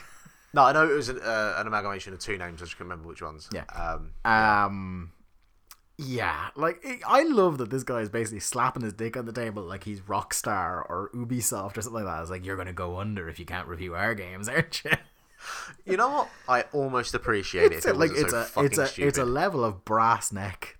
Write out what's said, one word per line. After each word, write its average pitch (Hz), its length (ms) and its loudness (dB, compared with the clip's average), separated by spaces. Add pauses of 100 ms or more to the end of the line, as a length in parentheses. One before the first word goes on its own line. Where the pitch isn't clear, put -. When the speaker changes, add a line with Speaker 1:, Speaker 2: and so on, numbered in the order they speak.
(540)
Speaker 1:
No, 143 80 8
I 143 100 8
know 156 160 6
it 143 60 4
was 135 140 0
an, 127 120 -6
uh, 107 360 0
an 107 100 -2
amalgamation 101 460 -4
of 92 80 -12
two 101 180 -4
names. 87 240 -10
I - 40 -10
just 82 100 -12
couldn't 87 120 -12
remember 85 200 -12
which 80 120 -14
ones. 78 320 -12
Speaker 2:
Yeah. 90 120 -8 (100)
Speaker 1:
Um, 82 380 -6 (120)
Speaker 2:
Um, 101 880 4 (880)
yeah, 110 560 -4
like, 165 300 -2
it, 262 200 -8
I 269 200 6
love 190 340 4
that 117 120 -4
this 131 120 -2
guy 120 200 -2
is 104 60 -4
basically 113 300 -2
slapping 123 460 0
his 104 80 -4
dick 113 240 -6
on 123 100 -6
the 113 60 -10
table 107 320 -6
like 95 180 -10
he's 104 200 -8
Rockstar 95 880 -2
or 92 240 -6
Ubisoft 117 640 -2
or 113 60 -4
something 113 220 -6
like 90 100 -4
that. 80 80 -6
It's 85 80 -8
like, 92 140 -6
"You're 95 120 -4
gonna 92 160 -6
go 90 280 -6
under 101 280 -4
if 82 120 -12
you 87 40 -10
can't 87 220 -6
review 87 300 -8
our 107 180 0
games, 95 340 -10
<laughs> - 0 -
aren't 156 360 -2
you?" 151 80 0 (920)
Speaker 1:
You 185 120 0
know 233 120 4
what? 285 200 0 (200)
I 123 140 4 (100)
almost 131 420 0
appreciate 98 580 4
it 82 60 -4
Speaker 2:
It's - 80 0
Speaker 1:
if - 40 4
Speaker 2:
a, - 60 4
Speaker 1:
it - 20 -2
Speaker 2:
like, 160 120 6
Speaker 1:
wasn't 147 160 2
Speaker 2:
it's - 80 0
Speaker 1:
so 117 60 2
Speaker 2:
a, 113 40 -2
Speaker 1:
fucking 143 220 2
Speaker 2:
it's 139 120 2
a, 139 80 4
Speaker 1:
stupid. 143 220 0
Speaker 2:
it's 139 100 2
a 131 60 2
level 139 400 2
of 104 200 -2
brass 113 460 4
neck 98 500 -8